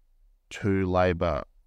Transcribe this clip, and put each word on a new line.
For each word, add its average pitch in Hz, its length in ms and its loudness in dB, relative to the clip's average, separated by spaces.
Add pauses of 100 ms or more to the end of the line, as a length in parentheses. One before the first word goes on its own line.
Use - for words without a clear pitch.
(500)
two 98 360 0
Labor, 90 580 0 (220)